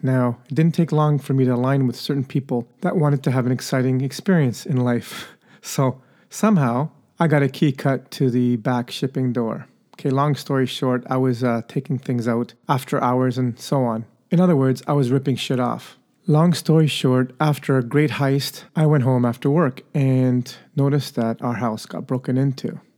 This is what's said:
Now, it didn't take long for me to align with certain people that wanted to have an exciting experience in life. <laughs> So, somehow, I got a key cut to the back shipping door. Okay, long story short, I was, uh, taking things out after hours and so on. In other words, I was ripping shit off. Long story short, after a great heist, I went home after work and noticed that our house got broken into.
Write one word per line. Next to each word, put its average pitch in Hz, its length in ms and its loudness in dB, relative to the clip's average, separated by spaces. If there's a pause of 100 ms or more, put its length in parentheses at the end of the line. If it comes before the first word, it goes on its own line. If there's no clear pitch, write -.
Now, 127 360 0 (100)
it 143 60 -8
didn't 160 200 2
take 165 160 0
long 151 300 2
for - 120 -4
me 135 120 4
to 127 100 2
align 131 320 2
with 117 80 -2
certain 139 300 -4
people 131 440 -4 (120)
that - 160 0
wanted 143 260 2
to 147 80 0
have 123 160 0
an 127 60 0
exciting 127 480 0
experience 139 680 0
in 143 100 0
life. 123 560 -2
<laughs> - 40 -20 (260)
So, - 380 -2 (300)
somehow, 151 580 2 (300)
I 170 100 2
got 143 140 2
a 139 60 2
key 143 220 0
cut 131 420 -4
to 131 180 0
the 123 260 2
back 123 340 -2
shipping 135 400 -4
door. 117 360 -4 (260)
Okay, - 160 -6
long 139 260 2
story 135 300 -2
short, 127 460 -2
I 131 80 0
was, 127 260 0
uh, 117 240 0
taking 139 300 -4
things 120 280 -4
out 120 280 -2 (120)
after 135 380 -2
hours 127 320 0
and 123 240 -4
so 135 240 -2
on. 113 220 -4 (240)
In 170 100 2
other 180 160 4
words, 131 300 2
I 147 80 0
was 135 160 2
ripping 135 260 0
shit 127 240 -2
off. 120 380 -6 (320)
Long 160 220 4
story 156 340 4
short, 127 540 0
after 147 360 0
a 127 60 2
great 139 300 2
heist, 135 500 -2 (140)
I 156 100 4
went 151 160 4
home 123 220 2
after 120 260 0
work 143 320 0 (120)
and 131 600 2 (220)
noticed 139 400 0
that 113 260 -2
our 120 120 -2
house 113 320 -4
got - 200 -10
broken 127 320 -2
into. 131 400 -2 (200)